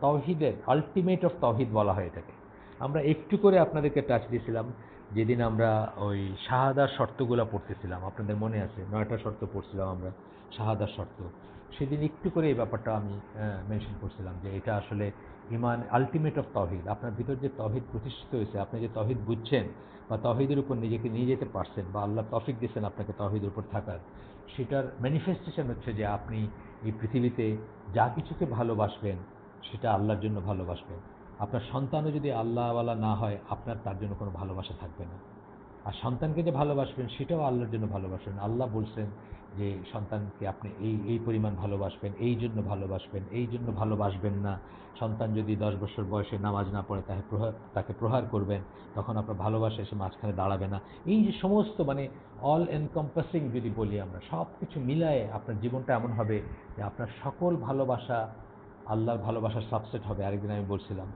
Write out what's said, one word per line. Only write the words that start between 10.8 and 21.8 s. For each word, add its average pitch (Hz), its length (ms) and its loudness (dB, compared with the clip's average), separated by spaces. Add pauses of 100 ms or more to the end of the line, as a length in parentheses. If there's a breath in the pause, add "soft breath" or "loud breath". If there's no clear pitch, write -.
শর্ত। - 260 -8 (560 loud breath)
সেদিন 147 220 0
একটু 156 300 0
করে 160 180 4
এই 139 60 6
ব্যাপারটা 110 420 0
আমি, 101 160 -2
আহ, 101 580 -4
মেনশন 107 300 -2
করছিলাম 92 420 -6
যে 98 140 -4
এটা 104 200 0
আসলে 101 340 0 (400 loud breath)
ঈমান, 117 320 2 (100)
ultimate 147 440 4
of 147 60 2 (120)
তাওহীদ। 92 340 0
আপনার 107 240 -2
ভিতর 120 220 -2
যে 135 140 -2
তাওহীদ 117 340 -2 (100)
প্রতিষ্ঠিত 117 420 -6
হয়েছে, 107 260 0
আপনি 113 200 -4
যে 113 140 -2
তাওহীদ 113 320 2
বুঝছেন 113 380 2 (440 loud breath)
বা 110 100 0
তাওহীদের 135 400 4
উপর 135 160 2
নিজেকে 113 340 0
নিয়ে 117 180 2
যেতে 127 260 4
পারছেন 95 400 -2